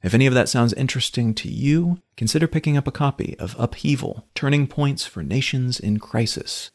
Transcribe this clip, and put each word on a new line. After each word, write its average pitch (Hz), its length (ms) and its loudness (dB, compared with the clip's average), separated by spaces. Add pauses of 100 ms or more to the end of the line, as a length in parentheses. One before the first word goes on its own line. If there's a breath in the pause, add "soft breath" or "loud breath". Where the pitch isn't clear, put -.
If 92 120 0
any 135 120 6
of 127 80 4
that 123 140 4
sounds 120 260 4
interesting 123 600 -2
to - 160 -8
you, 165 500 2 (160)
consider 156 300 2
picking 151 300 0
up 143 100 2
a 135 60 -4
copy - 480 -2
of 92 180 -8
Upheaval, - 760 -2
Turning 143 340 2
Points 139 360 0
for 82 200 -10
Nations 127 560 -2
in 104 180 0
Crisis - 760 -4